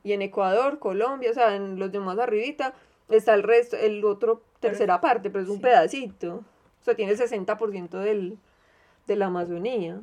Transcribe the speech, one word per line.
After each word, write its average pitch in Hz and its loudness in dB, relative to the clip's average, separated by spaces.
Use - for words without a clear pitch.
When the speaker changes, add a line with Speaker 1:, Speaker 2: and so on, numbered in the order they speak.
Speaker 1:
Y 202 -4
en 202 -2
Ecuador, 202 0
Colombia, 233 -2
o 233 -2
sea, 226 4
en 196 -6
los 190 -6
demás 196 -4
arribita, 254 -2
está 220 6
el 202 4
resto, 233 4
el 208 0
otro 220 0
Speaker 2:
Pero 220 -2
Speaker 1:
tercera 226 2
Speaker 2:
es 233 0
Speaker 1:
parte, 226 0
pero 196 -4
es 180 -8
un 202 -4
Speaker 2:
sí. 196 -10
Speaker 1:
pedacito. 220 2
O - -20
sea, 233 2
tiene 208 0
el 208 -2
sesenta 214 -2
por 220 -2
ciento 185 -10
del, 202 -4
de 202 -2
la 196 0
Amazonía. 180 -4